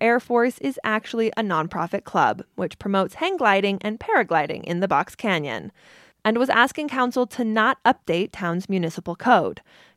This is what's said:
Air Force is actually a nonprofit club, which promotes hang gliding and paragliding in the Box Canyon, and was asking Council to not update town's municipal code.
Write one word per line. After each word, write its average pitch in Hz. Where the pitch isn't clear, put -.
Air 233
Force 240
is 269
actually 220
a 226
nonprofit 170
club, 131
which -
promotes 196
hang 370
gliding 196
and 214
paragliding 165
in 175
the 190
Box 147
Canyon, 147
and 220
was 262
asking 269
Council 247
to -
not 220
update 190
town's 175
municipal 175
code. 180